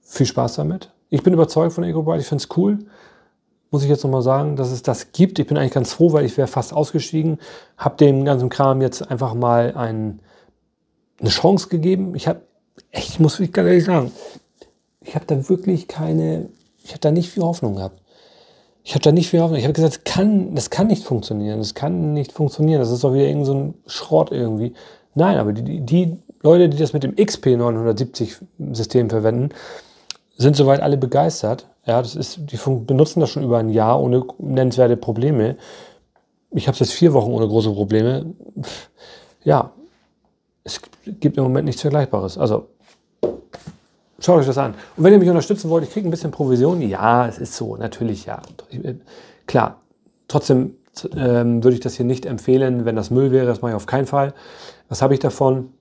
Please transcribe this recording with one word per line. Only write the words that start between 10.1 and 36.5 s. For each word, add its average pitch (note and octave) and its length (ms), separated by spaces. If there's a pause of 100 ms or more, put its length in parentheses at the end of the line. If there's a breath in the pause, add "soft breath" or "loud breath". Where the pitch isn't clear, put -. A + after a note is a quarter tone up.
eine A2+ 80
Chance - 400
gegeben. F3+ 460
Ich - 120
hab E3 140 (500)
echt, - 200
ich - 100
muss D3+ 180
ganz F3+ 300
ehrlich F3+ 160
sagen, D#3+ 280 (960 loud breath)
ich - 80
hab - 120
da C3+ 220
wirklich F#3 380
keine, D#3+ 640 (340)
ich - 100
hab - 80
da D3+ 120
nicht F3 180
viel F#3 140
Hoffnung C#3+ 320
gehabt. F#2+ 260 (800 soft breath)
Ich - 120
hab C#3+ 80
da D3+ 100
nicht E3+ 180
viel E3+ 100
Hoffnung. E3 180
Ich A#2 80
hab D3 80
gesagt, D#3+ 200
das - 100
kann, F#3+ 500
das C3+ 160
kann G3+ 180
nicht - 160
funktionieren. G#2+ 540
Das G#2+ 160
kann D#3 380
nicht D3 200
funktionieren. D3+ 480
Das A#2 100
ist B2 140
doch C3 100
wieder C#3 120
irgend D3 200
so C#3 80
ein C#3 200 (120)
Schrott - 460
irgendwie. A#2 420 (400 loud breath)
Nein, E3+ 240
aber G#2+ 140
die, A2 100
die, C#3 180
die E3 360 (260)
Leute, F3 260
die C#3+ 80
das D3+ 160
mit C#3 120
dem C3 120
X G#3 220
P B2+ 180
neunhundertsiebzig A#2 800 (360)
System A2+ 360
verwenden, A#2 420 (840 loud breath)
sind C#3 200
soweit C#3 240
alle C#3+ 160
begeistert. C3 720 (160)
Ja, A#2 180
das A#2 140
ist, D#3 240 (100)
die B2 60
fun-, B2 280
benutzen C#3 360
das D3 100
schon C3 140
über A#2+ 140
ein A2+ 100
Jahr A2 320
ohne B2+ 240 (140)
nennenswerte B2+ 580
Probleme. A#2+ 600 (920 loud breath)